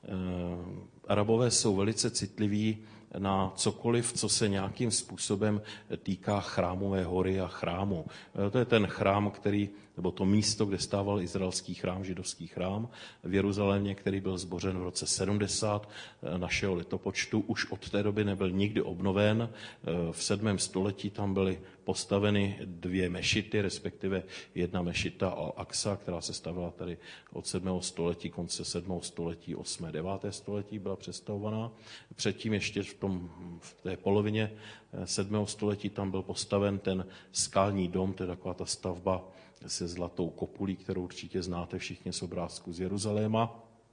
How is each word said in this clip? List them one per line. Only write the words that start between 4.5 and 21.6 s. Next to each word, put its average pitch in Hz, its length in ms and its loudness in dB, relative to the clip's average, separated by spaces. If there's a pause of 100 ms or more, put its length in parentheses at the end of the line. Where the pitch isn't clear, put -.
způsobem 104 720 0 (400)
týká 101 380 0
Chrámové 92 640 0
hory 92 360 2
a 90 80 0
chrámu. 87 580 -2 (400)
Eh, 98 40 2
to 127 80 2
je 120 60 6
ten 107 220 6
chrám, 101 440 4
který, 104 380 0 (280)
nebo 90 140 0
to 98 140 -2
místo, 104 400 4
kde 98 140 0
stával 101 420 2
izraelský 92 540 -2
chrám, 92 300 -4
židovský 90 420 -6
chrám 98 420 -2 (360)
v 90 100 0
Jeruzalémě, 98 600 4
který 98 260 0
byl 95 180 -2
zbořen 90 400 -2
v 90 40 -4
roce 90 240 -4
sedmdesát, 104 840 0 (340)
eh, 87 160 -2
našeho 90 360 0
letopočtu. 95 680 0
Už - 300 -2
od - 200 -8
té 101 120 2
doby 104 220 4
nebyl 95 260 2
nikdy 101 320 4
obnoven. 101 680 4
Eh, 82 600 -2
v - 100 -6
sedmém 101 360 2
století 98 520 0
tam 101 240 -2
byly 95 260 2 (240)